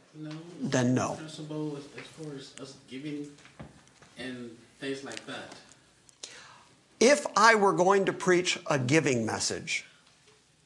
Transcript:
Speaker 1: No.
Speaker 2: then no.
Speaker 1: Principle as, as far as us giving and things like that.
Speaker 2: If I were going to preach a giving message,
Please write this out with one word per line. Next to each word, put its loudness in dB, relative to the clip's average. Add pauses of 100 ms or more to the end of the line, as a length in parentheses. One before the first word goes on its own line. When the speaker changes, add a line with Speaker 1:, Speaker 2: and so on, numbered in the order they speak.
(140)
Speaker 1:
No. -14 (320)
Speaker 2:
then 2
no. 0
Speaker 1:
Principle -10
as, -14 (160)
as -18
far -14
as -16
us -16 (160)
giving -10 (920)
and -12 (240)
things -8
like -12
that. -12 (1400)
Speaker 2:
If 6
I 8
were 4
going 4
to 0
preach 2 (100)
a 0
giving 2
message, -4 (800)